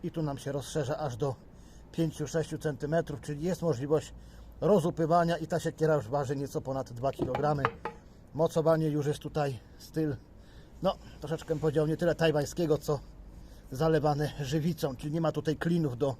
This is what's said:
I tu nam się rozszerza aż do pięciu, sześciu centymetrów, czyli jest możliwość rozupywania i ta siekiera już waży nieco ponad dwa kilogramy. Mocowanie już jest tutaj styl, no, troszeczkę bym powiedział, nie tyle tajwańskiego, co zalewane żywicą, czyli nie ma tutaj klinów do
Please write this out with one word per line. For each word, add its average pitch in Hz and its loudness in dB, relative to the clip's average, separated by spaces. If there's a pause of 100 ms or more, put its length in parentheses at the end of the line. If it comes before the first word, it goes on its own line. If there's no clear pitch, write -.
I 170 -4
tu 165 -4
nam 139 -2
się 135 -6
rozszerza 143 -2
aż 135 -4
do 139 0 (560)
pięciu, 156 -2
sześciu 156 -2
centymetrów, 151 -2
czyli 147 -6
jest 180 -2
możliwość 147 0 (480)
rozupywania 170 4
i 160 -6
ta 165 0
siekiera 156 2
już 113 0
waży 139 0
nieco 135 -4
ponad 131 -4
dwa 123 0
kilogramy. 139 2 (680)
Mocowanie 160 4
już 147 0
jest 147 0
tutaj 143 -2 (180)
styl, 156 -2 (680)
no, - 0 (220)
troszeczkę 156 -6
bym 156 -2
powiedział, 151 2
nie 160 0
tyle 165 2
tajwańskiego, 151 2
co 147 -2 (720)
zalewane 147 2
żywicą, 147 0
czyli 151 -6
nie 165 0
ma 156 2
tutaj 151 -2
klinów 165 2
do 135 2